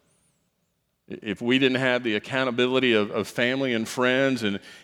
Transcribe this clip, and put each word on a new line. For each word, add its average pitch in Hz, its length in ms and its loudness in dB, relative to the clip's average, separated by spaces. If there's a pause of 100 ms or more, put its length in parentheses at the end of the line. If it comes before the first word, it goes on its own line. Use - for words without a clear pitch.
(1080)
if - 320 -8
we 123 180 2
didn't 131 200 4
have 123 260 0
the 107 120 0
accountability 127 760 0
of, 107 180 2
of 101 160 -4
family 131 480 -2
and 110 140 -2
friends, 127 540 0
and 101 180 -2 (240)